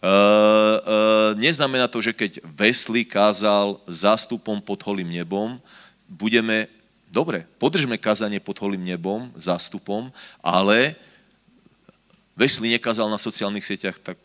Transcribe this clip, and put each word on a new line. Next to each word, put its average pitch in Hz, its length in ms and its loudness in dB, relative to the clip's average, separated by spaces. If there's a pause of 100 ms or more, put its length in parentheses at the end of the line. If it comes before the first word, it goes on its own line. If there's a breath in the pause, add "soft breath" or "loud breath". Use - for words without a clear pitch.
e, 92 100 0 (1300)
neznamená 131 560 0
to, 117 80 -4
že 107 160 -4
keď 101 240 -6 (160)
Wesley 113 480 2
kázal 101 800 2
zástupom 104 720 -2
pod 101 240 -8
holým 95 320 -6
nebom, 98 480 -6 (480 loud breath)
budeme, 110 560 0 (400)
dobre, 123 400 -2 (160)
podržme 139 400 0
kázanie 104 400 -2
pod - 240 -10
holým 98 160 -4
nebom, 92 560 -6
zástupom, 95 720 -6 (320 loud breath)
ale 104 560 2 (1400 soft breath)
Wesley 117 400 0
nekázal 110 400 -2
na 101 80 -4
sociálnych 104 400 -4
sieťach 95 400 -8
tak 90 240 -14